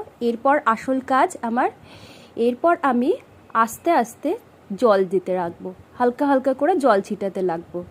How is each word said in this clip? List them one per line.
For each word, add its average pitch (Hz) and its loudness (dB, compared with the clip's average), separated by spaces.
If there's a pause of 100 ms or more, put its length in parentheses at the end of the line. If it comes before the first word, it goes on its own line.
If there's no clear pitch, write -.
(200)
এরপর 233 2 (120)
আসল 247 0
কাজ 269 2 (140)
আমার, 247 -2 (680)
এরপর 247 2
আমি 262 2 (440)
আস্তে 226 -2
আস্তে 277 0 (400)
জল 202 2
দিতে 185 -2
রাখবো, 180 -6 (300)
হালকা 247 0
হালকা 269 2
করে 285 0
জল 254 4
ছিটাতে 196 -6
লাগবো। 175 -4 (120)